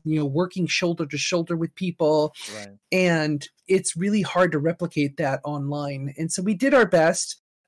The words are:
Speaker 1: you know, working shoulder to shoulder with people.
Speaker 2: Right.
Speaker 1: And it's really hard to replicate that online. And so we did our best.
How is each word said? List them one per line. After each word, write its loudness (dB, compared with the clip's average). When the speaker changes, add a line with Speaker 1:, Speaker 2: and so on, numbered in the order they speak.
Speaker 1:
you 0
know, 0
working -2
shoulder 0
to -8
shoulder -2
with -4
people. 0
Speaker 2:
Right. -12
Speaker 1:
And 2
it's 0
really 0
hard 2
to 0
replicate -2
that -2
online. -6
And -4
so -4
we 0
did 2
our 6
best. 2